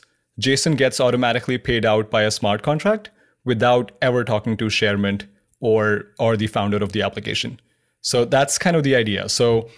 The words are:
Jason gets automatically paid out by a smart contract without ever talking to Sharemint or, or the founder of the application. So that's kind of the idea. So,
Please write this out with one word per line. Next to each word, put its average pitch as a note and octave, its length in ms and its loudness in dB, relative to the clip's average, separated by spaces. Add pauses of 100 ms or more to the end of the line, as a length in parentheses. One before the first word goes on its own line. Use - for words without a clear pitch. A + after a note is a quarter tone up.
(400)
Jason C3+ 380 0
gets C3 240 0
automatically B2 560 0
paid A#2 280 -2
out A2 240 2
by G#2+ 140 2
a G#2+ 80 2
smart G#2 320 -2
contract G3+ 460 -2 (340)
without B2 480 0 (100)
ever B2 220 0
talking A2 320 -2
to A2 120 -4
Sharemint G2+ 560 -2 (360)
or, G#2+ 460 0 (140)
or A2+ 180 2
the G#2+ 80 -2
founder G#2 320 -2
of G2+ 140 -4
the G#2 100 -2
application. - 580 -6 (420)
So A#2+ 240 0
that's C#3 340 2
kind F3 160 2
of D#3 80 2
the C3+ 120 2
idea. G#2 320 0
So, A#2 500 0